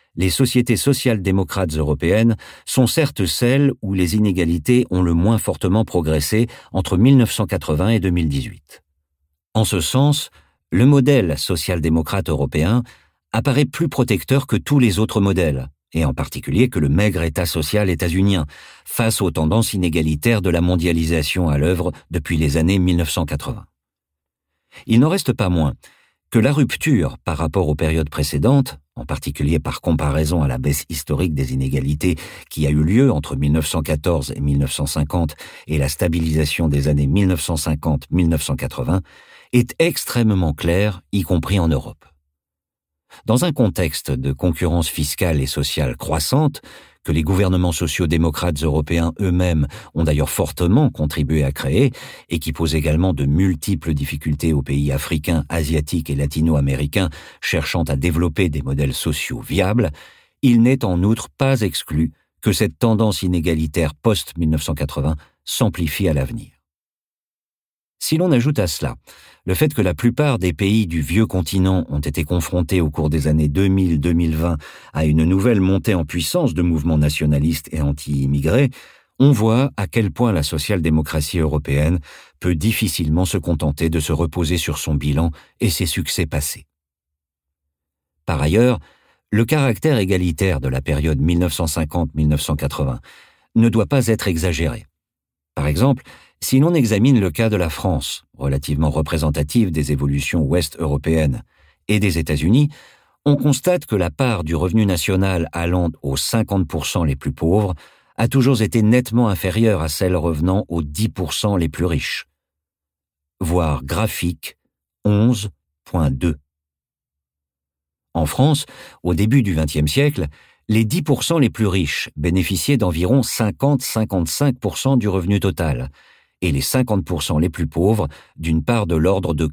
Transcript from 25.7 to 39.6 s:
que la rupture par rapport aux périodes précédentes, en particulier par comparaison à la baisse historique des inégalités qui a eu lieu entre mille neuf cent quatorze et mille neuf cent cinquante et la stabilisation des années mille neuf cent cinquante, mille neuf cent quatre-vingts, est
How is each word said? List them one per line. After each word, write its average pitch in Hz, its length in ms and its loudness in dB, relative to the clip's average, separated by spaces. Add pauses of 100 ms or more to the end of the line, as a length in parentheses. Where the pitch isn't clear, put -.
que 117 80 4
la 127 120 4
rupture 131 720 0
par 80 140 -2
rapport 80 320 0
aux 76 60 0
périodes 78 340 0
précédentes, 107 680 0 (160)
en - 100 -12
particulier 73 540 -2
par - 220 -6
comparaison 78 640 0
à 71 40 2
la 62 100 -2
baisse 71 320 -2
historique 78 440 -2
des 65 200 -2
inégalités 67 640 0 (320)
qui 73 180 -2
a - 20 2
eu 76 140 2
lieu 113 280 4
entre 71 240 -4
mille 73 180 0
neuf 78 120 0
cent 82 160 -4
quatorze 76 540 -2
et 73 60 -8
mille 71 180 0
neuf 69 140 -2
cent 76 120 -2
cinquante 78 500 -2 (320)
et 78 100 -2
la 69 100 0
stabilisation 80 800 0
des 71 200 0
années 73 200 2
mille 95 200 2
neuf 90 140 0
cent 85 140 -2
cinquante, 78 560 -2
mille 85 180 2
neuf 78 140 0
cent 71 120 -4
quatre-vingts, 71 460 -2 (520)
est 123 260 2